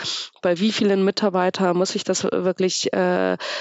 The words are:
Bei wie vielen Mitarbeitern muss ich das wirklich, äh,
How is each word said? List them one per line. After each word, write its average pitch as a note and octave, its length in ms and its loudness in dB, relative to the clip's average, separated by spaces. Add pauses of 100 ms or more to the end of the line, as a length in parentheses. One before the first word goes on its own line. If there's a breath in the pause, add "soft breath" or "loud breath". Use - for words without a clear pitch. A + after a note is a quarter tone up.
(420 loud breath)
Bei F3 180 0
wie G#3+ 140 2
vielen G3 320 2
Mitarbeitern F#3 720 0
muss F#3 180 0
ich G3+ 80 -4
das F#3+ 220 -2
wirklich, F3+ 680 0
äh, F3+ 460 0 (240 loud breath)